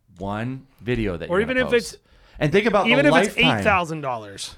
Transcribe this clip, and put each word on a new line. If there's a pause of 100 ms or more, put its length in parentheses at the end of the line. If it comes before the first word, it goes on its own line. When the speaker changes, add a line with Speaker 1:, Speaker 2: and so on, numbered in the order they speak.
(160)
Speaker 1:
one (140)
video
that
Speaker 2:
Or
Speaker 1:
you're
gonna
Speaker 2:
even
if
Speaker 1:
post,
Speaker 2:
it's (380)
Speaker 1:
and
think
about
Speaker 2:
even
Speaker 1:
the
Speaker 2:
if
it's
Speaker 1:
lifetime.
Speaker 2:
eight
thousand
dollars.